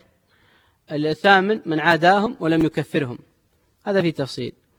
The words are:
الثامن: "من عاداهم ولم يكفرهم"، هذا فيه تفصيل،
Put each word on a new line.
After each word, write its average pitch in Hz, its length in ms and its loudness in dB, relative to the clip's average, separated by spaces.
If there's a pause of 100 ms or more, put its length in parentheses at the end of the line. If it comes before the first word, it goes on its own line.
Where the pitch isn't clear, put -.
(920)
الثامن: 190 760 0
"من 156 140 -2
عاداهم 175 600 2
ولم 160 240 0
يكفرهم"، 147 540 -4 (680)
هذا 196 160 0
فيه 170 80 0
تفصيل، 131 420 -8 (260)